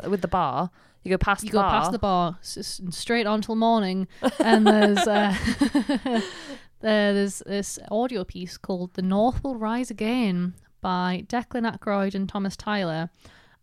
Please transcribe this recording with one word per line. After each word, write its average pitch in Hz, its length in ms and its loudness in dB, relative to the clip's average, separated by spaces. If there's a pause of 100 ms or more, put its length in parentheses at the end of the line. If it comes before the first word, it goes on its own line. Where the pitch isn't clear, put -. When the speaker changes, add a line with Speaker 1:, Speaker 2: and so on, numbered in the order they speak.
Speaker 1:
With 185 200 -2
the 180 60 0
bar. 165 420 0 (340)
You 180 60 -4
go 185 80 2
past 202 260 2
Speaker 2:
You 214 60 -6
Speaker 1:
the - 20 -10
Speaker 2:
go 208 80 4
Speaker 1:
bar. 190 100 4
Speaker 2:
past 165 220 2
the 233 60 -2
bar, 180 420 0
s-, - 160 -12
s-, - 220 -10
and 185 160 -8
straight 233 320 0
on 214 160 0
till 226 140 -4
morning. 208 520 2 (140)
Speaker 1:
<laughs> - 180 0
Speaker 2:
And 220 260 6
there's, 214 400 6
uh, 208 280 4 (260)
<laughs> 269 400 2 (800)
there, 214 340 2
there's 202 260 -2
this - 380 -6 (120)
audio 220 340 -2
piece - 320 -12
called 180 380 -6
The 190 80 -4
North 208 420 2
Will 269 120 -4
Rise 226 340 -4
Again 208 640 -2 (260)
by 180 480 -2
Declan 233 500 -4
Aykroyd 202 360 -2
and 196 140 -4
Thomas 196 280 -6
Tyler. 170 540 -4 (520)